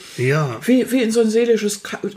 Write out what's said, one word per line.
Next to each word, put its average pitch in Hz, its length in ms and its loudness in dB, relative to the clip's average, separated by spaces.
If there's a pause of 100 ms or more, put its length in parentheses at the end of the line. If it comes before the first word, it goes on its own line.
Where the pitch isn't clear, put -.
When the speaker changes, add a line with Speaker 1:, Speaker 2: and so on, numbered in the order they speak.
(180)
Speaker 1:
Ja. 127 480 -2
Speaker 2:
wie, 233 260 2
wie 254 120 2
in 220 80 0
so 233 100 2
ein 220 80 2
seelisches 214 540 0
Ka-, - 160 -12 (180)